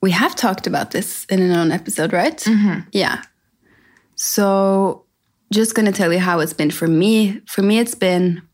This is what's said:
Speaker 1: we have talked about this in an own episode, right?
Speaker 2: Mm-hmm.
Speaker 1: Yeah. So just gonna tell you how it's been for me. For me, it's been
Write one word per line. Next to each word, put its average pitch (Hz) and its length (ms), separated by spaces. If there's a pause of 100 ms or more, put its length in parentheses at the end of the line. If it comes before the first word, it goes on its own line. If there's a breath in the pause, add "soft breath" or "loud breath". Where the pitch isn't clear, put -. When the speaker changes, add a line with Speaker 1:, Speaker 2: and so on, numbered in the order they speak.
Speaker 1:
we 190 100
have 180 260
talked 190 300
about - 240
this - 360
in 190 160
an 180 100
own 170 200
episode, 160 400
right? 208 260
Speaker 2:
Mm-hmm. 208 420 (120)
Speaker 1:
Yeah. - 300 (920 soft breath)
So 196 920 (480)
just 220 220
gonna 214 180
tell 190 200
you 175 60
how 180 220
it's 160 120
been 151 180
for 165 160
me. 202 600
For - 160
me, 208 160
it's 233 160
been 180 480 (120)